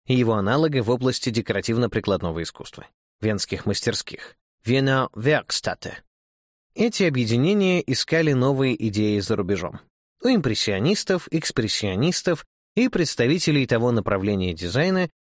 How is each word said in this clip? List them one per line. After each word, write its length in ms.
и 100
его 180
аналога 480
в 80
области 400
декоративно-прикладного 1120
искусства — 460
венских 460
мастерских, 720
Wiener 480
Werkstätte. 840
Эти 300
объединения 840
искали 460
новые 560
идеи 320
за 160
рубежом. 460
У 60
импрессионистов, 1000
экспрессионистов 1160
и 120
представителей 800
того 240
направления 600
дизайна, 560